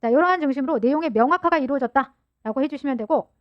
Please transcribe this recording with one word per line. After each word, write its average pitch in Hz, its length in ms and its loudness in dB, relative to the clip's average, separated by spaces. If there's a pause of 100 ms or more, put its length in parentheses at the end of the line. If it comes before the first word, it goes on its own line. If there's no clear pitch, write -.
자, 233 100 0
요러한 349 280 4
중심으로 277 400 -2
내용의 294 300 0
명확화가 330 480 2
이루어졌다라고 262 1040 -4
해주시면 277 360 -4
되고 226 320 -2 (100)